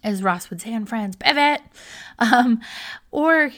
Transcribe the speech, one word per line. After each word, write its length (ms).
As 220
Ross 260
would 120
say 120
on 120
Friends, 320
"Pivot." 440
Um, 420
or, 480